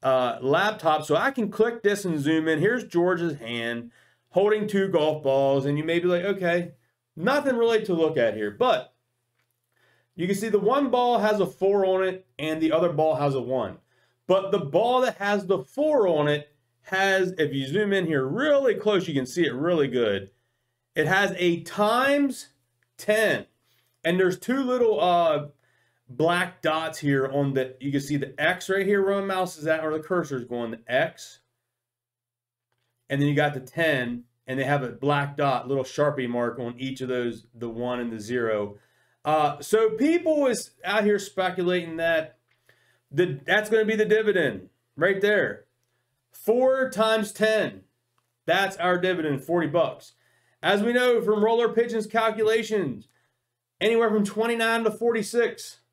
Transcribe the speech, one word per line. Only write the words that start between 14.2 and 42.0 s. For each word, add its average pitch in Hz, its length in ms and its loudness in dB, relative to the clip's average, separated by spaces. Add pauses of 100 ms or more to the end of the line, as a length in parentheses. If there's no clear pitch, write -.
But 190 240 2
the 196 80 0
ball 208 400 2
that 254 160 0
has 202 300 -2
the 190 180 0
four 285 420 2
on 151 220 2
it 147 240 -2 (300)
has, 190 560 0
if 143 140 0
you 135 140 -4
zoom 196 260 0
in 190 140 0
here 147 180 0
really 262 500 2
close, 196 340 0
you 156 60 -6
can 131 120 0
see 170 200 0
it 120 80 -4
really 151 340 0
good. 107 420 0 (640)
It 156 140 0
has 190 300 2
a 175 240 0
times 262 880 0 (460)
ten. 208 500 0 (580)
And 175 160 2
there's 180 180 2
two 262 240 -2
little, 240 380 2
uh, 165 460 2 (600)
black 175 540 0
dots 160 380 -2
here 139 260 2
on 139 260 0
the, 131 280 -2
you 139 100 -4
can 139 100 0
see 143 160 -4
the 131 240 -4
X 180 300 -2
right 190 160 0
here 196 180 2
where 196 160 0
my 196 60 -4
mouse 185 320 -4
is 151 80 -8
at, 160 180 0
or 156 80 -2
the 156 60 -4
cursor's 156 460 -4
going, 120 260 -8
the 113 160 -10
X. - 540 -4 (1700)
And 139 100 0
then 143 80 4
you 147 60 2
got 147 200 2
the 131 60 -6
ten, 131 600 -2 (240)
and 131 100 -4
they 135 60 -2
have 135 220 0
a 120 60 -6
black 143 460 -2
dot, 131 300 0
little 135 160 -2
Sharpie 139 460 -2
mark 120 320 -4
on 120 180 -8
each 131 220 -8
of 131 80 -8
those, 120 440 -4
the 120 160 -10
one 123 300 -6
and 120 140 -6
the 113 80 -10
zero. 107 580 -2 (460)
Uh, 151 360 0
so 220 300 2
people 311 560 2
is - 240 -2 (140)
out 202 180 0
here 208 160 2
speculating 180 800 -2
that 165 420 -2 (720)